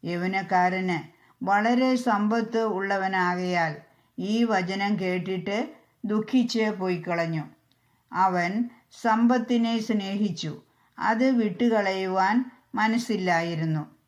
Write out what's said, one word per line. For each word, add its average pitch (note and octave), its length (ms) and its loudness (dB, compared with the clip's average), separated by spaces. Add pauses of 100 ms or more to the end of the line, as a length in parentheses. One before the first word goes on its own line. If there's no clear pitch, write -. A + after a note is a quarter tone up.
യൗവനക്കാരന് F#3 960 0 (420)
വളരെ A3+ 540 2
സമ്പത്ത് A3+ 680 0 (100)
ഉള്ളവനാകയാൽ F3+ 1000 0 (440)
ഈ G3+ 260 -2
വചനം G3 520 0
കേട്ടിട്ട് F#3 640 -2 (480)
ദുഃഖിച്ച് A3 640 0
പോയിക്കളഞ്ഞു. E3+ 760 -2 (680)
അവൻ F3+ 400 2 (500)
സമ്പത്തിനെ A#3 800 4
സ്നേഹിച്ചു, G3+ 720 -2 (440)
അത് A3+ 340 2
വിട്ടുകളയുവാൻ G3 1040 2 (400)
മനസ്സില്ലായിരുന്നു. F3 1080 0 (240)